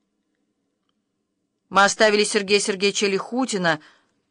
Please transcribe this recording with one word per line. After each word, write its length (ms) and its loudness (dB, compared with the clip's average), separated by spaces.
Мы 160 4
оставили 400 2
Сергея 340 0
Сергеевича 480 -2
Лихутина 720 -4